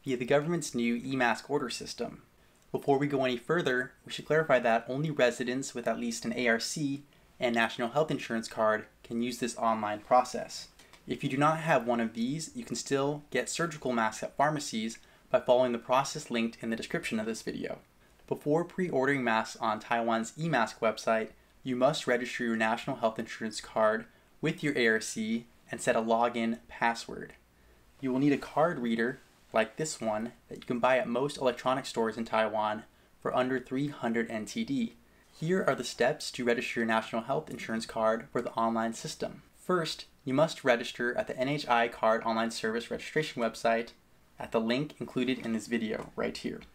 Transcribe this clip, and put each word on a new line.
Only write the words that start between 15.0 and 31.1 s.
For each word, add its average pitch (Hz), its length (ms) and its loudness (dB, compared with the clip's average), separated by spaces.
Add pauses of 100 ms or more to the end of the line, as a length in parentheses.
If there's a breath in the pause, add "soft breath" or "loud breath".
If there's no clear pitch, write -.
by 127 80 4
following 127 320 6
the 117 80 0
process 127 540 0
linked 117 280 -2
in 117 100 -6
the 113 60 -2
description 117 440 -4
of 107 60 -4
this 110 160 -6
video. - 360 -8 (480 soft breath)
Before 147 380 0
pre-ordering 139 580 2
masks 113 380 0
on 110 180 0
Taiwan's 113 580 0
e-mask 147 440 0
website, 113 480 2 (340 soft breath)
you 127 140 -2
must 131 320 2
register 123 340 0
your 117 140 0
national 113 400 0
health 113 240 0
insurance 113 400 -8
card 110 460 2 (360 soft breath)
with 160 200 -2
your 147 120 0
A 123 120 4
R 110 160 6
C 110 420 -4 (260)
and 113 120 -6
set 120 140 2
a 117 40 4
login 113 680 2
password. - 680 -4 (680 soft breath)
You 135 100 -2
will 127 80 2
need 143 140 6
a 131 60 2
card 143 400 0
reader 120 420 0 (320)
like 113 240 0
this 156 240 -6
one 110 320 -2 (160)
that - 80 -12
you - 80 -18
can 123 140 -4
buy 127 180 4
at 120 100 0
most 127 300 -2